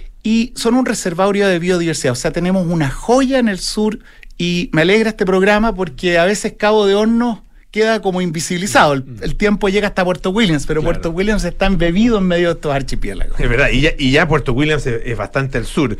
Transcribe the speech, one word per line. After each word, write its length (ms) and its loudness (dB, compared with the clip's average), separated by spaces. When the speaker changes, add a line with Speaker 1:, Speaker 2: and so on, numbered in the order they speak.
Speaker 1:
y 300 0
son 200 0
un 100 2
reservorio 640 0
de 100 2
biodiversidad. 540 0
O 20 -4
sea, 160 -4
tenemos 360 0
una 220 0
joya 500 2
en 100 2
el 100 -4
sur, 400 -4
y 340 -2
me 120 2
alegra 260 2
este 160 -2
programa 500 2
porque 420 -2
a 80 4
veces 320 -2
Cabo 300 2
de 80 2
Hornos 440 0
queda 300 0
como 200 -2
invisibilizado. 720 0
El, 100 -2
Speaker 2:
Mm. 200 -14
Speaker 1:
el 120 -2
tiempo 320 0
llega 200 0
hasta 180 -2
Puerto 240 -2
Williams, 380 0
pero 140 -2
Speaker 2:
Claro. 120 0
Speaker 1:
Puerto 180 -4
Williams 320 0
está 220 -2
embebido 540 2
en 60 0
medio 240 2
de 40 0
estos 200 -6
archipiélagos. 640 -2
Speaker 2:
Es 100 0
verdad, 220 2
y 100 2
ya, 160 4
y 140 2
ya 160 4
Puerto 260 0
Williams 320 0
es, 180 -2
es 140 -4
bastante 400 -4
al 80 -4
sur. 280 -2
Eh, 60 -10